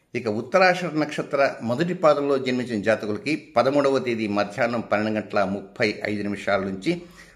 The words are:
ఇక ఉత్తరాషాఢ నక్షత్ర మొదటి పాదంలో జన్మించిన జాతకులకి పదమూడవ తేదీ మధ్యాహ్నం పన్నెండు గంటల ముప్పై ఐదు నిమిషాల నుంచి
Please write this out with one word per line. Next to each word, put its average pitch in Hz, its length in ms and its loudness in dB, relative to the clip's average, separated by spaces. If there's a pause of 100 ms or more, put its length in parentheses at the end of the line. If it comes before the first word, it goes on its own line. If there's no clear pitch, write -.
(140)
ఇక 113 140 -4
ఉత్తరాషాఢ 175 640 0
నక్షత్ర 143 680 0
మొదటి 139 320 -2
పాదంలో 143 440 4
జన్మించిన 123 440 -2
జాతకులకి 107 540 0
పదమూడవ 135 640 2
తేదీ 113 300 -2
మధ్యాహ్నం 107 520 0
పన్నెండు 107 380 0
గంటల 104 260 0
ముప్పై 101 600 -2
ఐదు 104 180 -4
నిమిషాల 101 380 -2
నుంచి 98 420 -4 (340)